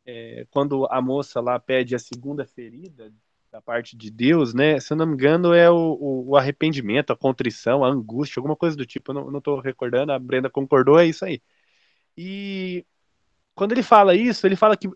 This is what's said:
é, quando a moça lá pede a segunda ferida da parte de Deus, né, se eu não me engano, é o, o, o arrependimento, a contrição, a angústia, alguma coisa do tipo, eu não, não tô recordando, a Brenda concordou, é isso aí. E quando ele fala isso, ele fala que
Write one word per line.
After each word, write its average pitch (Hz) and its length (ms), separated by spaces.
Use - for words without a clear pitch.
é, 117 460
quando 139 380
a 127 120
moça 127 400
lá 123 180
pede 127 360
a 120 40
segunda 135 460
ferida 120 640
da 110 100
parte 120 360
de 110 140
Deus, 123 420
né, 143 260
se - 140
eu 156 40
não 160 80
me 160 80
engano, 165 400
é 170 160
o, 170 60
o, 139 540
o 139 80
arrependimento, 139 760
a 117 60
contrição, 131 640
a 127 40
angústia, 127 520
alguma 147 160
coisa 165 200
do 135 100
tipo, - 260
eu 139 40
não, 139 160
não 143 100
tô 143 180
recordando, 127 520
a 131 80
Brenda 131 300
concordou, 139 500
é 170 60
isso 165 200
aí. 175 160
E 190 680
quando 208 160
ele 247 120
fala 202 300
isso, 226 320
ele 190 120
fala 214 180
que 196 200